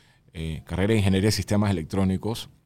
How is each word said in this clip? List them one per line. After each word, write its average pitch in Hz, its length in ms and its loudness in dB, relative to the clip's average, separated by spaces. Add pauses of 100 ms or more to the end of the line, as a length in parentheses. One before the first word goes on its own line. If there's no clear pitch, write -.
(340)
eh, 80 320 -6
carrera 95 280 0
de 110 60 4
Ingeniería 98 300 4
de - 20 2
Sistemas 101 400 0
Electrónicos. 95 760 -2 (160)